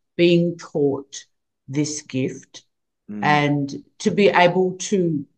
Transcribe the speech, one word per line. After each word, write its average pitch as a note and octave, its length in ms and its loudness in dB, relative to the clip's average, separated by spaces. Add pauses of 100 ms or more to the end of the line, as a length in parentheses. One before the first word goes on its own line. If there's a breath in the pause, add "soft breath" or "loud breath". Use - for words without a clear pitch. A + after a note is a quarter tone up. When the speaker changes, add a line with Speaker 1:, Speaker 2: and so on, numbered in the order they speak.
(160)
Speaker 1:
being F3 420 2
taught - 680 -4 (420)
this D3 340 -4
gift - 600 -8 (460)
Speaker 2:
Mm. G#2 160 -12
Speaker 1:
and D3 600 0 (160)
to G#3+ 100 0
be G3 200 4
able F3+ 500 2
to E3+ 440 -2 (140)